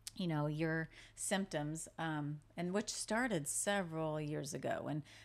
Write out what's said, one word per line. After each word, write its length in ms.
you 140
know, 180
your 420
symptoms, 720
um, 400
and 160
which 180
started 580
several 720
years 340
ago. 340
And 140